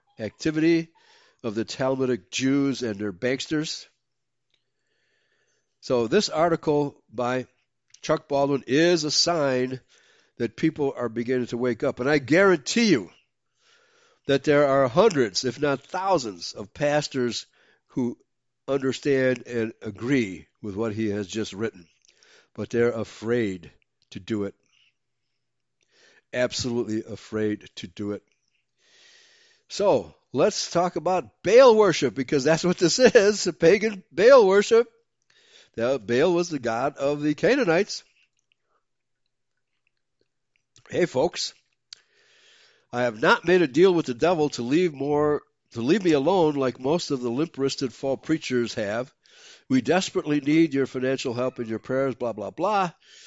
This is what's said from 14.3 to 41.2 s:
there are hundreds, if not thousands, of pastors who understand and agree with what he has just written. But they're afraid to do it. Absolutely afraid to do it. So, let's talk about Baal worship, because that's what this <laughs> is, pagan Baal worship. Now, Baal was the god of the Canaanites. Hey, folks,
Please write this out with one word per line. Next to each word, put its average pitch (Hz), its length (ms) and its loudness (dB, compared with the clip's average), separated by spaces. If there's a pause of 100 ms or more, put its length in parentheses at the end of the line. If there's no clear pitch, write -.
there 147 240 4
are 135 180 4
hundreds, 135 580 2
if 123 160 -6
not 143 220 -2
thousands, 151 720 -4
of 107 200 -14
pastors 143 760 -4 (420)
who 120 280 -4 (520)
understand 131 800 0
and 113 240 -4 (100)
agree 107 640 -4 (160)
with 101 140 -10
what 110 180 -4
he 110 160 -2
has 104 160 -4
just 101 260 -8
written. 98 360 -10 (680)
But 107 140 -10
they're 117 220 0
afraid 107 800 -4 (380)
to 104 100 -14
do 101 240 -6
it. 98 100 -8 (1800)
Absolutely 117 720 -4
afraid 107 720 -6
to - 120 -14
do 104 240 -8
it. 101 100 -10 (1500)
So, 151 460 0 (180)
let's 175 380 0
talk 180 240 0
about 175 480 -4
Baal 233 320 8
worship, 160 400 2
because 135 300 -2
that's 156 180 2
what 175 160 0
this 170 200 2
<laughs> - 20 -2
is, 208 480 4 (100)
pagan 196 540 2
Baal 226 340 8
worship. 214 400 4 (880)
Now, 123 220 -2
Baal 120 340 2
was 170 160 0
the 151 120 -6
god 123 360 -4
of 147 260 -2
the 151 120 0
Canaanites. 196 680 0 (2750)
Hey, 165 180 0
folks, - 480 -4 (1400)